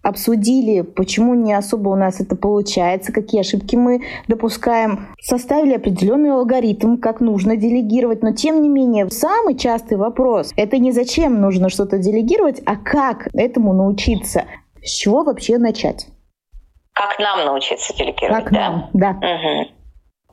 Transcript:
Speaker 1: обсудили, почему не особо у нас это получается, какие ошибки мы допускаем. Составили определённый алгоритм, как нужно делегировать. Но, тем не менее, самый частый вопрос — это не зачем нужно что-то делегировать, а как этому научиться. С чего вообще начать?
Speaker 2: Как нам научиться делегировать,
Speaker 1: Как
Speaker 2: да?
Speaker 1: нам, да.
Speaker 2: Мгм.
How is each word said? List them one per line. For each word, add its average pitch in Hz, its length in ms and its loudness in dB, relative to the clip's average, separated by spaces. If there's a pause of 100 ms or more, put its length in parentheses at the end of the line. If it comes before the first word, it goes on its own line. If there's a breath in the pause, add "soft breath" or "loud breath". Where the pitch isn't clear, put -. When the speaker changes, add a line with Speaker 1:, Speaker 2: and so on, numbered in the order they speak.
Speaker 1:
обсудили, 220 760 2
почему 208 540 0
не 220 180 2
особо 202 380 -2
у 196 60 0
нас 190 240 0
это 190 140 -4
получается, 196 760 -2
какие 214 300 0
ошибки 196 340 -2
мы 247 260 2 (240 loud breath)
допускаем. 226 960 -2
Составили 277 540 0
определённый 214 580 2
алгоритм, 240 640 2
как 220 240 -2
нужно 220 360 2
делегировать. 226 680 0
Но, 214 80 2
тем 311 280 0
не 294 80 4
менее, 240 420 2
самый 381 460 0
частый 233 420 -2
вопрос — 233 580 0
это 214 220 0
не 254 120 4
зачем 247 500 2
нужно 190 280 2
что-то 196 300 0
делегировать, 233 680 2
а 208 80 0
как 262 580 -2
этому 226 420 0
научиться. 202 720 0 (360 loud breath)
С - 80 -10
чего 240 320 0
вообще 240 360 0
начать? 220 480 -2 (880)
Speaker 2:
Как 202 260 -4
нам 190 240 -2
научиться - 500 -4
делегировать, - 500 -4
Speaker 1:
Как - 80 -2
Speaker 2:
да? 208 60 2
Speaker 1:
нам, 170 340 -4
да. 190 200 2
Speaker 2:
Мгм. 160 640 -4 (580)